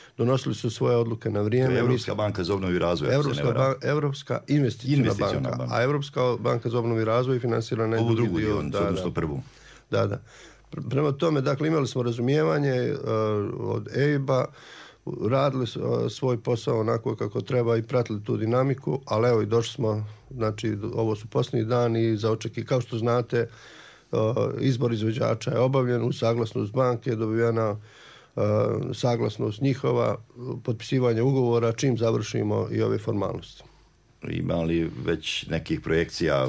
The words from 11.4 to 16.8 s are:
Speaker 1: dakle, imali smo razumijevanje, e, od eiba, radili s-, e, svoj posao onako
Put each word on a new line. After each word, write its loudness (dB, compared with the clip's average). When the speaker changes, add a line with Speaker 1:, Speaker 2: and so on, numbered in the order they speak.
Speaker 1:
dakle, 0
imali 2
smo -2
razumijevanje, 2
e, 0
od -4
eiba, 2
radili 2
s-, -8
e, 0
svoj -2
posao 0
onako 0